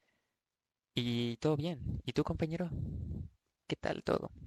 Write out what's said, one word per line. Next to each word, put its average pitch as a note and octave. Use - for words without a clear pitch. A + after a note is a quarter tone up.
y... A#2+
todo D3+
bien. D#3
¿Y -
tú, D3+
compañero? E3
¿Qué -
tal -
todo? -